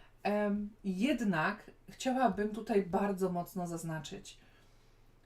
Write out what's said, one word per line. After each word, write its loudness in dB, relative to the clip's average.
Em, 0
jednak 0
chciałabym 2
tutaj 0
bardzo 2
mocno -4
zaznaczyć, -8